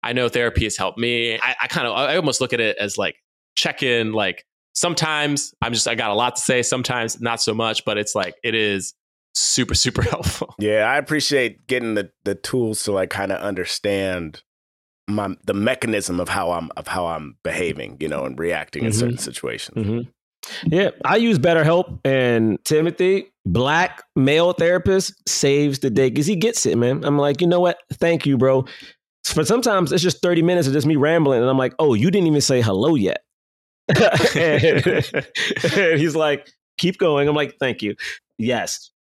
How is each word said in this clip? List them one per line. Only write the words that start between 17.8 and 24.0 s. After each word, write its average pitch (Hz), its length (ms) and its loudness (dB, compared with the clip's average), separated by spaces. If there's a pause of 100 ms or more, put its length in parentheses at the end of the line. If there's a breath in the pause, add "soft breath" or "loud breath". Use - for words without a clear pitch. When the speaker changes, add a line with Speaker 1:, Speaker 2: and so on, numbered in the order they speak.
Speaker 2:
you 78 80 -4
know, 71 160 -4
and 65 140 -8
reacting 80 460 -6
in 113 60 0
Speaker 3:
Mm-hmm. 104 100 -2
Speaker 2:
certain 120 180 -2
situations. - 580 -10
Speaker 3:
Mm-hmm. - 960 -6
Yeah, 180 180 2 (140)
I 160 120 2
use 226 220 2
BetterHelp, 170 680 2
and 120 600 2
Timothy, 180 680 0 (140)
black 139 560 0 (140)